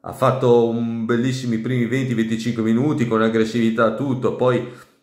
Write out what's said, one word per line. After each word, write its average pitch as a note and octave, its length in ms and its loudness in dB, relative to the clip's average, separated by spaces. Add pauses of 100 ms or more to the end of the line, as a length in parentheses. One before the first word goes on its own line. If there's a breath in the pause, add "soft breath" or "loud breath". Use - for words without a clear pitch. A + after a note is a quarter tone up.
ha - 120 -12
fatto B2 560 4
un A#2 360 -4
bellissimi A#2+ 540 -2
primi B2 260 -2
venti B2+ 300 -2
venticinque A2 500 -2
minuti B2 420 0
con A2 160 0
aggressività, A2+ 720 2
tutto, B2+ 400 -2
poi A#2+ 380 0 (300 loud breath)